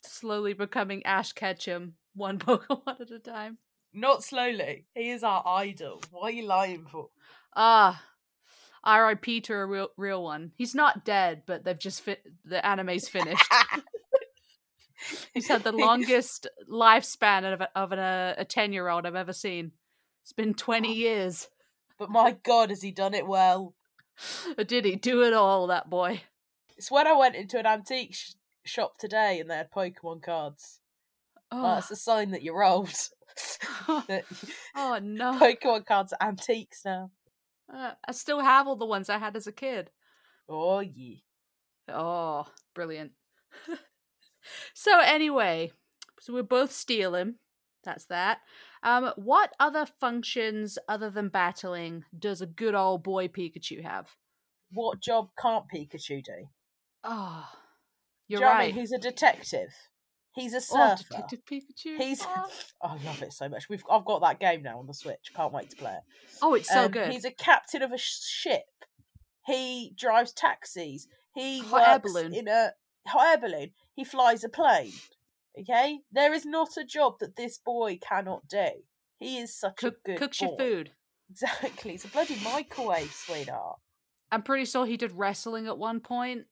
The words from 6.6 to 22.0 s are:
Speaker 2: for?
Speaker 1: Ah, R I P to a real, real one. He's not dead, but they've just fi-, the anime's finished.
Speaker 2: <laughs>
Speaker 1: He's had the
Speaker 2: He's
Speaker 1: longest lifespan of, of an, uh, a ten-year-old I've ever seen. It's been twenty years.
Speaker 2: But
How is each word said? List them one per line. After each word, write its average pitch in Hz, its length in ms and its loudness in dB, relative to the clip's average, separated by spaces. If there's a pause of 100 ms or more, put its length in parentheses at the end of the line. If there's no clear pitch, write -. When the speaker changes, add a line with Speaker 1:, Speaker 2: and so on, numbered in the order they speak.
Speaker 2:
for? 151 220 -14 (480)
Speaker 1:
Ah, 214 460 8 (800)
R 220 240 8
I 214 80 4
P 226 280 -4
to 226 120 -8
a 202 120 -4
real, 196 300 -4
real 190 260 -4
one. 160 340 -10
He's 240 180 -6
not 277 300 4
dead, 180 420 2
but 170 180 -6
they've 180 140 -2
just - 240 -8
fi-, 202 160 -6 (260)
the 175 200 -4
anime's 185 440 -2
finished. 170 400 2
Speaker 2:
<laughs> - 1900 -2
Speaker 1:
He's - 140 -6
had 240 160 2
the 226 80 0
Speaker 2:
He's 220 80 0
Speaker 1:
longest 240 680 4 (240)
lifespan 220 840 6
of, 185 100 -4 (120)
of 190 180 -2
an, 190 60 -2
uh, 185 400 0
a - 60 -2
ten-year-old 185 600 -2
I've 175 100 -6
ever 180 180 -6
seen. 170 400 -8 (500)
It's - 100 -20
been 220 220 -2
twenty 226 400 0
years. 214 540 -2 (500)
Speaker 2:
But 202 120 -8